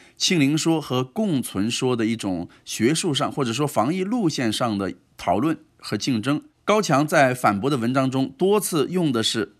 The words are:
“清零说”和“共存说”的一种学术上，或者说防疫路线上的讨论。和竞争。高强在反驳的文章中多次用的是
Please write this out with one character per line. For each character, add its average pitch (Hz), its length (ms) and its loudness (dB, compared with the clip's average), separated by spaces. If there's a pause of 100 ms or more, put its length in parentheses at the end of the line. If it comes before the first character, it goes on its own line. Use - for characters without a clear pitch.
(180)
“清 180 220 2
零 143 180 4
说” 160 240 0
和 127 220 -2
“共 160 380 -2
存 104 280 -2
说” 127 260 0
的 113 80 0
一 110 120 0
种 90 340 -4 (160)
学 123 280 2
术 160 200 0
上， 131 180 -2
或 143 140 -2
者 113 80 -2
说 139 140 -2
防 127 260 0
疫 185 100 -2
路 208 240 -2
线 123 240 -2
上 110 260 -2
的 95 180 -4 (200)
讨 90 220 0
论。 156 180 0 (240)
和 - 180 -6
竞 113 240 -2
争。 139 200 -2 (220)
高 214 160 2
强 156 280 2
在 147 260 4
反 107 260 0
驳 113 80 -2
的 147 100 2
文 117 140 -2
章 131 200 0
中 131 260 -2
多 202 220 2
次 160 320 0
用 170 200 0
的 113 120 0
是 - 360 -2